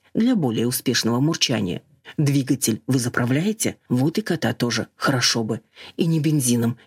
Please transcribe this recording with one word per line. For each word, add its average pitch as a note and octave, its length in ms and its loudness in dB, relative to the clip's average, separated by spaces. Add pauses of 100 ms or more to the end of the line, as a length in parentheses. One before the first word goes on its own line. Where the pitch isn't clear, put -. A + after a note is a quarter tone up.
(120)
для A#3+ 220 2
более A#2 320 0
успешного A#2+ 540 0
мурчания. A2+ 600 0 (340)
"Двигатель C#3 720 0
вы C3+ 100 2
заправляете? B2 800 0 (120)
Вот C3+ 300 0
и G#3+ 40 -2
кота - 320 -2
тоже. A2 420 -2
Хорошо B2 480 0
бы. A2 160 -4 (360)
И - 100 0
не D#3+ 120 2
бензином B2 680 2